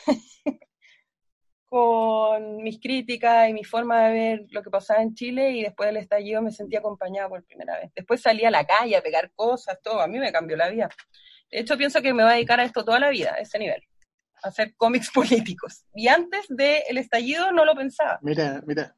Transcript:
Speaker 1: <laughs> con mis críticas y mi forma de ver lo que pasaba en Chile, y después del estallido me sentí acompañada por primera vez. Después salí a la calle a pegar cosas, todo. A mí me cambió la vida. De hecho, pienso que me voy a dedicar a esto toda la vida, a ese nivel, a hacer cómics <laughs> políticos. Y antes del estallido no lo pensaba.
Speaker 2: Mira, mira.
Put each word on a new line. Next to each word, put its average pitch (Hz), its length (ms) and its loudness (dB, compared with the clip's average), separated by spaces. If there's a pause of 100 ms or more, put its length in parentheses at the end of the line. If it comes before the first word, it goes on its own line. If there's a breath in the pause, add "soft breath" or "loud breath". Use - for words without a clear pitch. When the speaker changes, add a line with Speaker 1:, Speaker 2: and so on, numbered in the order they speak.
Speaker 1:
<laughs> 226 200 -2 (1400 soft breath)
con 220 1000 0
mis 220 160 -8
críticas 233 720 2
y 220 40 -4
mi 214 100 -8
forma 233 440 2
de 226 60 2
ver 226 380 -2
lo 208 100 -8
que - 80 -18
pasaba 202 320 0
en 220 140 -2
Chile, 254 360 -2
y 233 120 -4
después 202 240 -4
del 214 100 -2
estallido 208 440 -2
me 220 100 -4
sentí 208 240 -10
acompañada 196 540 -6
por 180 160 -14
primera - 340 -10
vez. 175 160 -14
Después 233 260 -4
salí 226 240 2
a 226 60 4
la 156 140 2
calle 214 300 2
a 175 60 4
pegar 160 340 -2
cosas, 226 480 -4
todo. 220 160 -4
A 160 80 0
mí 220 120 -6
me 247 120 -2
cambió 160 240 -2
la 170 140 0
vida. 208 200 -4 (600 soft breath)
De - 80 -6
hecho, 240 180 -2
pienso 285 240 0
que 262 120 0
me 233 100 4
voy 226 80 8
a 240 40 6
dedicar 233 240 2
a 247 40 4
esto 240 220 -4
toda 233 140 4
la 285 100 2
vida, 202 240 -2
a - 60 -6
ese 214 200 -8
nivel, 180 220 -6 (600)
a 196 60 -6
hacer 214 280 -4
cómics 233 360 0
<laughs> - 0 -
políticos. 226 800 -2
Y 220 140 -2
antes 349 420 2
del 277 480 0
estallido 262 540 -2
no 330 140 6
lo 311 100 4
pensaba. 277 460 -4
Speaker 2:
Mira, 147 440 -2
mira. 147 320 -6